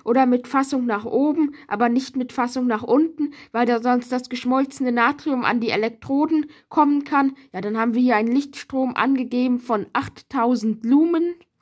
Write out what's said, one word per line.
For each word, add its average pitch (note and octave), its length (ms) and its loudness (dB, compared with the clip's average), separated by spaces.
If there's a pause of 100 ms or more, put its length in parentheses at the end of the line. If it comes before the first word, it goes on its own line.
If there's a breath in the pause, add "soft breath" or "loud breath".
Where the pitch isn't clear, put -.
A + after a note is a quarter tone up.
oder B3+ 220 4
mit B3 220 2
Fassung C4+ 380 0
nach G#3+ 180 -2
oben, C#4+ 500 2 (140 loud breath)
aber A#3 200 0
nicht C4 280 -2
mit B3 160 -6
Fassung B3 340 -2
nach A3 160 0
unten, D4 500 0 (200 loud breath)
weil A#3+ 120 0
da A#3 160 0
sonst B3 300 0
das B3+ 180 -4
geschmolzene C4 600 -2
Natrium B3 540 0
an G#3+ 160 0
die A#3 100 -2
Elektroden C#4+ 760 -2 (220 loud breath)
kommen C#4+ 360 2
kann. C#4 320 0 (160 loud breath)
Ja, F#3 80 -8
dann G#3 180 -4
haben A3+ 160 0
wir B3 80 2
hier B3 140 4
einen A#3 160 0
Lichtstrom C4 640 -2
angegeben B3 640 0
von A3 320 -4
achttausend A3+ 920 -2
Lumen E4 500 2 (280)